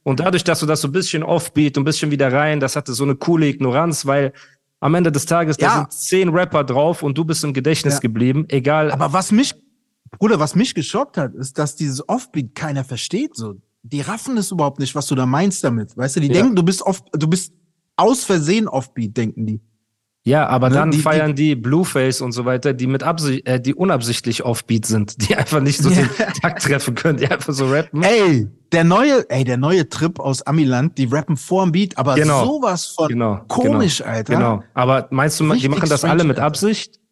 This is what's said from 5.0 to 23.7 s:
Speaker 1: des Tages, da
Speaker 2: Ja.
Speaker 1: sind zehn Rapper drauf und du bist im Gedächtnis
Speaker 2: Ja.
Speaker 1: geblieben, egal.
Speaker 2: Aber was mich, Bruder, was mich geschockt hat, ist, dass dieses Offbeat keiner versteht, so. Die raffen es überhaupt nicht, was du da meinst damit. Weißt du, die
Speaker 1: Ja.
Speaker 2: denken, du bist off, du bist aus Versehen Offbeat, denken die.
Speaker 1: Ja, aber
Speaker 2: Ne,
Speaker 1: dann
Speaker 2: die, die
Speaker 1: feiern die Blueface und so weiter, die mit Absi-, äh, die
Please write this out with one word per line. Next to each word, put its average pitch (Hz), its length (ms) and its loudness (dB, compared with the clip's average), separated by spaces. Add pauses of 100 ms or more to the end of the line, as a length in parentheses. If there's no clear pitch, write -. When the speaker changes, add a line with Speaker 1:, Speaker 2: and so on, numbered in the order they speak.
Speaker 1:
des 143 160 -2
Tages, 165 300 0
da 160 100 2
Speaker 2:
Ja. 220 80 4
Speaker 1:
sind 143 180 -4
zehn 185 360 0
Rapper 170 340 2
drauf 147 400 0
und 139 140 -2
du 165 60 -2
bist 156 200 -2
im 147 100 -2
Gedächtnis 143 420 0
Speaker 2:
Ja. 139 40 -6
Speaker 1:
geblieben, 131 500 0
egal. 147 420 2
Speaker 2:
Aber 143 220 -2
was 185 180 0
mich, 240 220 2 (680)
Bruder, 208 200 2
was 151 160 -2
mich 226 200 2
geschockt 202 420 -4
hat, 127 180 -4
ist, 131 240 -10
dass 147 160 -4
dieses 143 340 -6
Offbeat 165 460 -6
keiner 143 280 -6
versteht, 214 540 -6
so. 104 180 -10 (300)
Die 143 140 -6
raffen 226 380 -6
es 202 120 -4
überhaupt 147 300 -2
nicht, 135 160 -4
was 143 120 -4
du 139 80 -2
da 127 100 0
meinst 170 360 0
damit. 113 360 -2
Weißt 131 180 -4
du, 170 60 0
die - 60 0
Speaker 1:
Ja. 175 80 2
Speaker 2:
denken, 220 200 2
du 180 80 4
bist 180 200 0
off, 190 180 -4 (100)
du 156 160 -2
bist 180 240 -2 (460)
aus 247 260 2
Versehen 190 460 2
Offbeat, 117 480 -4
denken 110 280 -2
die. 107 140 -4 (640)
Speaker 1:
Ja, 143 240 4
aber 127 220 2
Speaker 2:
Ne, 131 60 4
Speaker 1:
dann 151 160 4
Speaker 2:
die, 147 60 2
die 156 60 0
Speaker 1:
feiern 156 320 2
die 151 200 2
Blueface 131 680 0
und 123 100 -4
so 120 140 -4
weiter, 127 280 0
die 123 140 -4
mit 135 160 -2
Absi-, 151 420 -2
äh, 127 140 0
die 123 160 -2